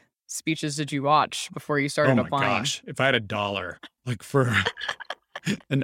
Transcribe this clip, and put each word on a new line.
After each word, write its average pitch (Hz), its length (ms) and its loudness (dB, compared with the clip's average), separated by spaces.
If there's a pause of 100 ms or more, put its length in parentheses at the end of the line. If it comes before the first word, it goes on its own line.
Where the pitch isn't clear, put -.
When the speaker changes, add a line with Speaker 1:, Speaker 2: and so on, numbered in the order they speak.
(280)
Speaker 1:
speeches 156 480 -4
did 143 160 -4
you 143 120 -2
watch 143 500 2
before - 260 -2
you 139 100 0
started 147 240 4
Speaker 2:
Oh - 20 6
my 113 80 4
Speaker 1:
applying? 135 380 0
Speaker 2:
gosh, - 260 -4
if 135 120 -6
I 131 60 4
had 135 100 4
a 120 40 4
dollar, 101 580 -4 (280)
like, 120 180 -6
for 139 200 4
<laughs> - 1300 -4
an 139 140 0